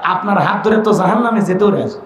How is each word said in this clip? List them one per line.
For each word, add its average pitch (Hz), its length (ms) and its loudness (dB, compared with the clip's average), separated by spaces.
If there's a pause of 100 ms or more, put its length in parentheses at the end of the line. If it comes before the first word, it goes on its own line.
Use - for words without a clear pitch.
আপনার 185 340 0
হাত 170 300 0
ধরে 220 140 2
তো 214 120 2
জাহান্নামে 220 480 0
যেতেও 185 300 0
রাজি। 110 340 -4